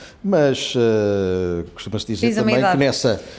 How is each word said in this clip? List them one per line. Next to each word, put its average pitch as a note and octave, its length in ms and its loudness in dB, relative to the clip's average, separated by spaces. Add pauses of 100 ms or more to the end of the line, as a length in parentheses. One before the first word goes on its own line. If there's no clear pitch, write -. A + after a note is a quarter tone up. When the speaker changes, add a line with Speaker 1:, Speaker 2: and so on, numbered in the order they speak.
(220)
Speaker 1:
mas, D3+ 540 0
eh, G2 880 0 (100)
costuma-se G#2 320 -8
dizer A2 220 -2
Speaker 2:
Diz A2 100 0
a - 40 0
Speaker 1:
também A2+ 140 2
Speaker 2:
meia C3 80 2
idade. F3+ 140 2
Speaker 1:
que C#3 60 2
nessa, A#2+ 400 0 (160)